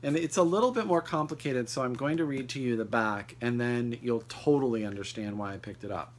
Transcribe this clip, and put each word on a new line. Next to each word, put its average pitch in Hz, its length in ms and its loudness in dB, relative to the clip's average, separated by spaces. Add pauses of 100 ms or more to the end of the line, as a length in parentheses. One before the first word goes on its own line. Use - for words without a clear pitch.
And 143 120 2
it's 165 220 0
a 185 60 8
little 208 280 4
bit 220 140 0
more 170 160 4
complicated, 147 680 -2
so - 140 -4
I'm 123 140 0
going 143 220 0
to 165 80 2
read 135 240 -4
to 135 100 -6
you 123 160 2
the 113 100 0
back, 104 560 0
and 120 180 0
then 120 440 0
you'll 117 260 0
totally 131 560 2
understand 101 540 -6
why 98 140 -4
I 98 40 -8
picked 98 260 -12
it 101 80 -8
up. 85 280 -6